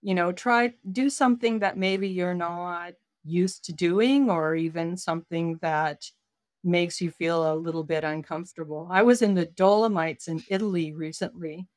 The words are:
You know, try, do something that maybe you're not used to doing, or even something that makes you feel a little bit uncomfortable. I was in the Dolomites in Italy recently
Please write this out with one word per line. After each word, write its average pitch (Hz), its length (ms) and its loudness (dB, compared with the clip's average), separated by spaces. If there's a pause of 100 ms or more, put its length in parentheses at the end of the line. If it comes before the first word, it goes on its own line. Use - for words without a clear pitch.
You 196 140 0
know, 175 160 0
try, 240 440 0 (160)
do 254 180 0
something 240 500 2
that 196 180 -2
maybe 190 320 0
you're 180 260 -2
not 175 600 -6 (280)
used 175 420 -2
to 175 80 -10
doing, 220 560 4
or 160 260 2
even 165 420 -2
something 165 640 -4
that 156 500 -2 (520)
makes 175 380 0
you 170 100 -2
feel 165 400 0
a 156 40 0
little 165 280 -4
bit 156 200 -2
uncomfortable. 156 880 -8
I 190 120 6
was 240 180 6
in 202 140 4
the 175 100 2
Dolomites 190 840 2
in 160 220 -6
Italy 190 440 -2
recently 165 840 -10